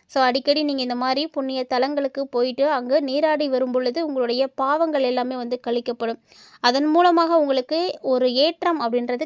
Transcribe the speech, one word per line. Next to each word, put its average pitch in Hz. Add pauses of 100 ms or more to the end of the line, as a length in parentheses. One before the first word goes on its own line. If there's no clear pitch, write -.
So, 269
அடிக்கடி 277
நீங்க 277
இந்த 247
மாதிரி 262
புண்ணிய 262
தலங்களுக்கு 269
போயிட்டு, 254
அங்க 262
நீராடி 294
வரும் 254
பொழுது, 254
உங்களுடைய 254
பாவங்கள் 285
எல்லாமே 254
வந்து 247
கழிக்கப்படும். 240 (400)
அதன் 254
மூலமாக 339
உங்களுக்கு 294
ஒரு 254
ஏற்றம் 320
அப்படின்றது 240